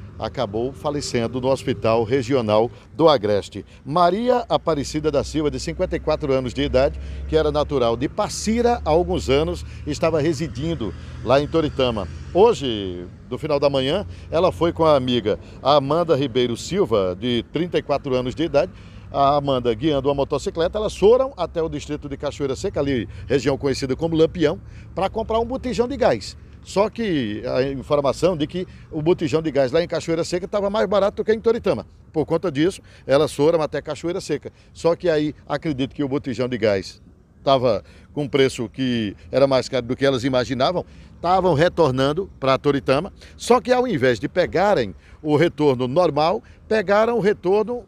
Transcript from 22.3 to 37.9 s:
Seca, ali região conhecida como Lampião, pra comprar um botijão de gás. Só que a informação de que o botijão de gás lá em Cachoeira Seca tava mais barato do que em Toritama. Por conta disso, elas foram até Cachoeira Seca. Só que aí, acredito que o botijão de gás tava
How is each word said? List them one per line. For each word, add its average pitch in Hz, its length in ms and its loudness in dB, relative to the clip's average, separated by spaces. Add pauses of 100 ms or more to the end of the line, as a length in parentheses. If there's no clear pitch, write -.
Seca, 190 240 -4
ali 139 280 -2 (200)
região 135 280 2
conhecida 131 380 -2
como 165 220 -2
Lampião, 160 440 2 (360)
pra 190 120 0
comprar 220 300 -4
um 233 80 -2
botijão 233 400 -2
de 269 100 -6
gás. 170 400 0 (240)
Só 202 300 -2
que 135 560 -4
a 131 160 0
informação 139 720 0
de 147 100 -2
que 175 200 -6 (240)
o 160 100 -8
botijão 160 400 2
de 156 100 -4
gás 131 220 2
lá 165 100 4
em 175 60 -6
Cachoeira 165 340 -2
Seca 175 240 -4
tava 202 220 -2
mais 214 180 0
barato 196 300 2
do 214 80 -4
que 220 80 2
em 220 80 -2
Toritama. 185 460 0 (260)
Por 151 140 0
conta 165 260 -2
disso, 156 300 0 (240)
elas 139 260 4
foram 156 300 4
até 143 180 -4
Cachoeira 165 400 -6
Seca. 143 320 -6 (220)
Só 165 200 0
que 175 140 -2
aí, 151 260 0 (140)
acredito 139 460 -4
que 147 100 -2
o 135 40 -2
botijão 127 380 -4
de 123 120 -4
gás 98 420 0 (420)
tava 127 400 4 (300)